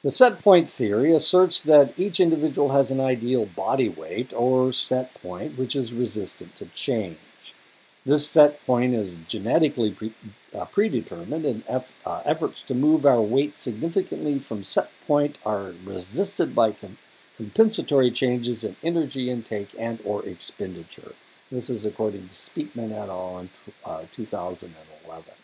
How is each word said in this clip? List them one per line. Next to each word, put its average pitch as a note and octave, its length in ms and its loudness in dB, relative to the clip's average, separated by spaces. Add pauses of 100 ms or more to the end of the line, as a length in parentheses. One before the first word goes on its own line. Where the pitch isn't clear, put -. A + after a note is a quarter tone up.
The C#3 80 2
set A#3+ 280 6
point F3+ 300 6
theory A#2+ 440 2
asserts F3+ 480 4
that D3 360 6
each F#3+ 220 -2
individual D3+ 520 2
has C3+ 200 2
an C3+ 100 0
ideal B2 440 0
body G#2+ 440 0
weight F2 420 -6
or B2+ 400 2
set B2+ 500 -2
point G2+ 360 -8
which B2+ 180 -4
is A#2+ 180 -2
resistant G#2+ 640 -6
to F#2 100 -12
change. G2+ 500 -4 (880)
This D3 240 4
set D3 360 4
point B2 280 2
is F#2+ 340 -4
genetically A#2 640 0
pre-, A2 220 -10 (440)
uh, G2 80 -6
predetermined, E3 800 -4
and A#2 220 -2
eff-, B2+ 240 -4 (140)
uh, F2 180 -6
efforts D#3 400 -4
to C3 100 -6
move C#3+ 320 2
our B2 160 6
weight C3+ 360 0
significantly D3+ 840 -4
from G#2 240 -8
set - 280 -2 (140)
point D3 400 2
are G2 280 -4 (100)
resisted G#2 720 -4
by A2+ 160 4
com-, G2+ 260 -14 (380)
compensatory C3+ 760 2
changes A#2+ 520 -2
in G2+ 180 -6
energy C3+ 480 -2
intake A2 480 -6
and A#2 280 -4
or G2+ 200 -4
expenditure. - 920 -8 (360)
This B2 180 -6
is A2 160 -4
according G2+ 440 -4
to - 40 -12
Speakman A#2+ 580 -6
et G#2 180 -8
al. F#2 300 -8
in F#2 100 -12
tw-, - 240 -20 (100)
uh, E2 280 -10
two A2 140 -8
thousand F2 540 -8
and - 260 -20
eleven. E2 280 -18 (100)